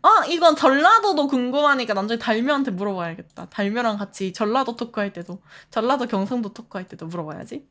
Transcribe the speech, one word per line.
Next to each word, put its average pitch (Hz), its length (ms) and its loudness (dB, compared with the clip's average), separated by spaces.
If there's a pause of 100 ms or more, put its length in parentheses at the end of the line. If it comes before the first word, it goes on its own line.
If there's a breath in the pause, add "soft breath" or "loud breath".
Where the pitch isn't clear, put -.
아, 381 260 6
이건 330 260 4
전라도도 311 720 4
궁금하니까 262 680 0
나중에 214 240 -2
달묘한테 254 520 0
물어봐야겠다. 180 800 -8
달묘랑 214 480 -2
같이 196 340 -8
전라도 233 440 -2
토크할 208 360 -6
때도, 175 300 -14 (280 loud breath)
전라도 233 360 0
경상도 208 480 -4
토크할 - 320 -14
때도 165 200 -16
물어봐야지. 170 640 -10